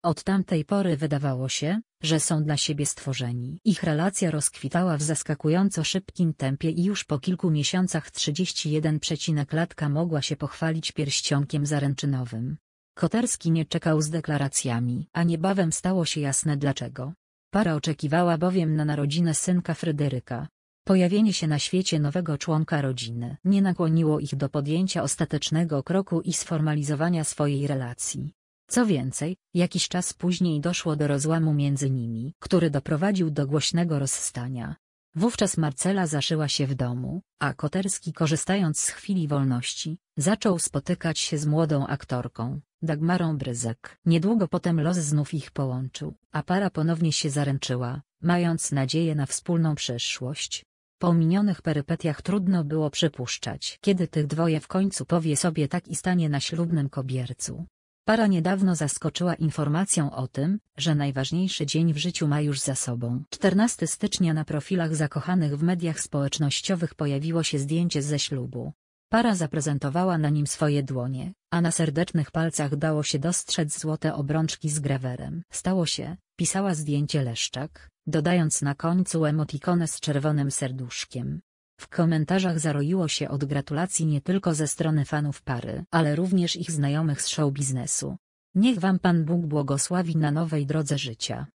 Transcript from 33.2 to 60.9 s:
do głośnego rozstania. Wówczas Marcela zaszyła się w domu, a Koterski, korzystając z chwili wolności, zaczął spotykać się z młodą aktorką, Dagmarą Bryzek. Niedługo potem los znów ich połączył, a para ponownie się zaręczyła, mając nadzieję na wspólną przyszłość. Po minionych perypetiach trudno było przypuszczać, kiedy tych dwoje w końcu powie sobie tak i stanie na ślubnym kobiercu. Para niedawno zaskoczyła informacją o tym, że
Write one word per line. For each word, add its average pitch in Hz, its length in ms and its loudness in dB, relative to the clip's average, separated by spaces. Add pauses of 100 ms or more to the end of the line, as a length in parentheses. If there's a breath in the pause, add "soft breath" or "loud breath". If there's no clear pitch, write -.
do 143 160 0
głośnego 156 520 0
rozstania. 131 760 -4 (400)
Wówczas 202 420 0
Marcela 175 500 0
zaszyła 151 400 0
się 139 200 0
w 135 80 0
domu, 123 460 -4 (180)
a 135 140 0
Koterski, 185 600 -4
korzystając 165 640 0
z - 100 -2
chwili 180 380 -2
wolności, 139 680 -2 (200)
zaczął 180 420 2
spotykać 160 600 -2
się - 180 -2
z 147 80 -2
młodą 151 420 2
aktorką, 127 720 -4 (220)
Dagmarą 160 560 0
Bryzek. 120 680 -6
Niedługo 185 420 4
potem 170 320 0
los 170 180 2
znów 147 360 0
ich 143 180 -6
połączył, 131 600 -4 (180)
a 156 120 -4
para 190 260 0
ponownie 160 420 2
się 147 180 -2
zaręczyła, 135 720 -2 (200)
mając 170 500 2
nadzieję 151 440 0
na 143 100 0
wspólną 165 500 0
przyszłość. - 920 -6 (340)
Po 175 140 4
minionych 175 480 2
perypetiach 156 600 -2
trudno 185 420 2
było 151 260 0
przypuszczać, - 920 -4
kiedy 180 260 2
tych 151 200 0
dwoje 156 320 2
w - 80 -10
końcu 190 380 0
powie 160 320 2
sobie 151 300 0
tak - 200 -4
i 160 80 -6
stanie 175 340 2
na 143 100 2
ślubnym 165 500 0
kobiercu. 131 760 -6 (400)
Para 220 220 4
niedawno 185 480 4
zaskoczyła 160 600 -2
informacją 156 760 0
o 131 160 -4
tym, 175 320 -2 (180)
że 151 180 2